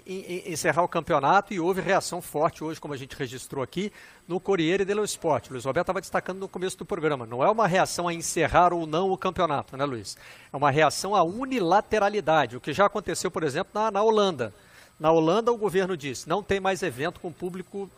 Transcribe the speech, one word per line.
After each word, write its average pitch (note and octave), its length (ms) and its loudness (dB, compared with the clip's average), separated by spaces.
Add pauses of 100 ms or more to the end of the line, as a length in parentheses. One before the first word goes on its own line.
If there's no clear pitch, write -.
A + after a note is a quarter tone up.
en-, F#3 140 -10
en-, F3+ 320 -10
encerrar D#3+ 320 2
o E3+ 40 -2
campeonato E3 640 2
e G3 60 -4
houve F3+ 220 0
reação E3+ 420 -2
forte D#3 400 -2
hoje, D#3 180 -8
como D3 140 -10
a - 20 -8
gente C3 200 -14
registrou C3 460 -8
aqui, F#3 300 -6 (360)
no F#3 100 -4
Corriere F#3+ 460 2
dello G3+ 180 0
Sport. D#3 460 0
O - 40 -12
Luiz B2+ 120 -10
Roberto C3+ 240 0
tava F#3+ 120 -2
destacando F#3 380 -4
no F#3+ 100 -10
começo F#3 300 -6
do - 80 -12
programa. D3+ 400 -2
Não B2 160 -2
é E3 80 6
uma A3 160 2
reação F3 400 2
a E3+ 80 -2
encerrar E3 580 4
ou E3+ 140 -2
não E3+ 240 0
o F#3 80 -2
campeonato, D#3+ 580 -2
né, C3+ 80 -2
Luiz? A#2+ 320 -8 (360)
É D3+ 40 -10
uma C#3+ 140 4
reação D#3 460 2
à F3+ 80 6
unilateralidade, G3+ 1300 2
o B2 40 -10
que D#3 120 -6
já F#3 140 4
aconteceu, G3 440 -2
por F#3 120 -4
exemplo, D3+ 320 -4
na, G#3+ 160 0
na G3 120 0
Holanda. G3 520 2 (460)
Na D#3 100 4
Holanda, E3 400 4
o A#3+ 80 0
governo F#3 380 0
disse, C#3 320 -10
"Não F3 160 -2
tem G3 160 -2
mais F#3+ 240 0
evento D3+ 340 -6
com F3 140 -12
público, F#3 640 -10